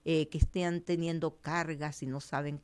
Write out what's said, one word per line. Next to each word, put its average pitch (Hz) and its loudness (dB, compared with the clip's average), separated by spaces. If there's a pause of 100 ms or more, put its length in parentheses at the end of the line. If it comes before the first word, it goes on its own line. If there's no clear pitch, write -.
eh, 156 4
que 160 -6
están 175 4
teniendo 165 -2
cargas 151 -4
y 143 -4
no 135 -4
saben 147 -4